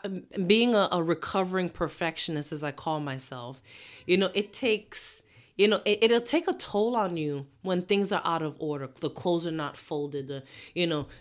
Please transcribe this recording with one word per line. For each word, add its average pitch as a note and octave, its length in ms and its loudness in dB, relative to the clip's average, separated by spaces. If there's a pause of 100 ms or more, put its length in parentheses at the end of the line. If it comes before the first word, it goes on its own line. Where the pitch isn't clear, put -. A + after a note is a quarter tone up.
um, F#3+ 200 -8 (240)
being A3+ 280 8
a, G3 160 6
a F3 120 2
recovering F3+ 680 0
perfectionist, D#3+ 840 -4
as D3 120 -6
I C#3+ 80 -4
call D#3 280 -4
myself, C3 600 -8 (460)
you F3+ 100 6
know, F#3+ 160 4
it G3+ 180 -2
takes, - 680 -2 (360)
you G3+ 100 6
know, G#3 180 2
it, G#3 180 2
it'll A#3 180 6
take D4 260 0
a F4+ 60 2
toll A3+ 420 0
on F#3+ 200 0
you C#3+ 300 -2 (160)
when F3+ 220 0
things G3+ 280 2
are F#3 140 0
out E3 160 0
of D3+ 180 -4
order. C#3+ 300 -4 (100)
The D3+ 120 -2
clothes E3+ 360 0
are E3 40 -2
not D3+ 260 -4
folded. C#3+ 500 -6
The, C#3 160 -8 (300)
you F3 140 0
know, D3+ 200 -2 (140)